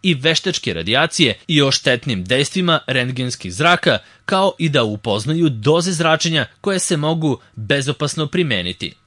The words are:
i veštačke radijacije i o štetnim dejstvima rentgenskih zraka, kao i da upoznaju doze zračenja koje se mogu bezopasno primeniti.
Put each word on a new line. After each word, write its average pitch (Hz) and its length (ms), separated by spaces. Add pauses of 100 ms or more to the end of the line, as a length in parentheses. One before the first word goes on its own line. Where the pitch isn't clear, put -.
i 185 120
veštačke 151 600
radijacije 113 640 (120)
i 151 140
o 139 100
štetnim 123 520
dejstvima 139 640
rentgenskih 127 640
zraka, 156 440 (280)
kao 190 340
i 160 100
da 139 140
upoznaju 113 680
doze 151 420
zračenja 160 540 (160)
koje 196 180
se 175 180
mogu 156 420 (160)
bezopasno 139 720
primeniti. 98 680 (140)